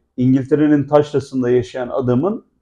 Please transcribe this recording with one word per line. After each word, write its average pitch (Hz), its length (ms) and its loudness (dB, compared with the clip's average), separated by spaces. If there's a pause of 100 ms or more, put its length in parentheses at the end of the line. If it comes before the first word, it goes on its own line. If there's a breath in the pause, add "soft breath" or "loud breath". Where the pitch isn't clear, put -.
(160)
İngiltere'nin 139 680 2
taşrasında 139 680 -2
yaşayan 123 380 -2
adamın, 131 560 -2 (180)